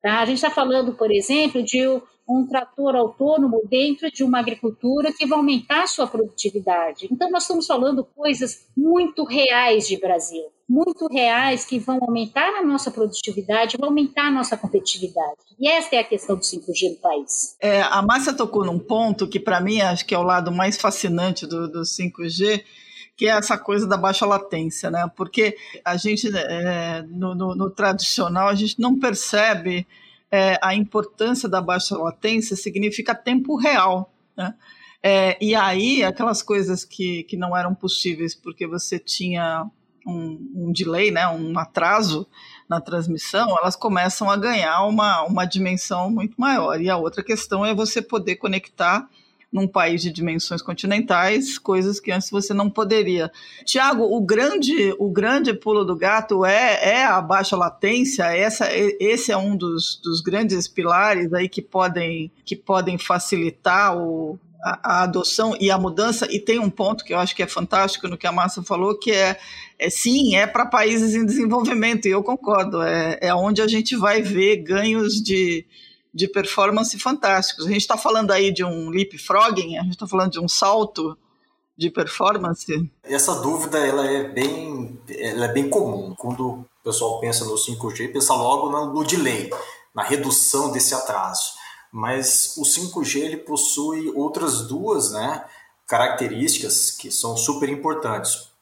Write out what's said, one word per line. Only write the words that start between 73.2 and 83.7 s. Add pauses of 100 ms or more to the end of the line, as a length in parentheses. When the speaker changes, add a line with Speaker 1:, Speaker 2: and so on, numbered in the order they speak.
Speaker 2:
onde
a
gente
vai
ver
ganhos
de, (480)
de
performance
fantásticos.
A
gente
tá
falando
aí
de
um
leapfrogging,
a
gente
tá
falando
de
um
salto (580)
de
performance? (120)
Speaker 3:
Essa
dúvida,